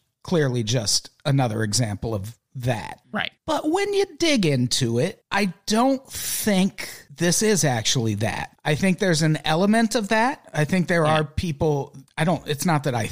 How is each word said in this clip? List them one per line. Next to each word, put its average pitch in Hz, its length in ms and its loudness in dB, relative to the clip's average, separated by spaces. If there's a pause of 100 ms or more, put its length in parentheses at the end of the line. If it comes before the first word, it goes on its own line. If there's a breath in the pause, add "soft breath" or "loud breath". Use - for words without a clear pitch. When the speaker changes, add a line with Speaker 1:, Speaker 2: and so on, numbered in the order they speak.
(220)
Speaker 1:
clearly 135 400 0
just 107 480 -2 (140)
another 127 380 0
example 110 520 -2
of 101 220 -8 (200)
that." 120 440 -4 (120)
Speaker 2:
Right. - 180 -4 (160)
Speaker 1:
But 311 240 -2
when 403 240 0
you 392 100 2 (140)
dig 285 280 2
into 123 520 0
it, 175 320 -2
I 202 220 0 (140)
don't 254 440 0
think - 800 -2 (280)
this 170 260 0
is 214 220 2
actually 113 520 0
that. - 480 -6
I 151 100 0
think 185 240 2
there's 170 240 2
an 156 220 4
element 208 500 2
of 214 140 -2
that. 233 440 0
I 151 120 0
think 180 240 0
there 170 160 2
Speaker 2:
Yeah. 156 140 4
Speaker 1:
are 156 60 0
people, 151 680 -2 (220)
I 156 80 -2
don't, 165 240 0
it's 143 180 -4
not 151 180 0
that 135 100 -2
I 110 180 -4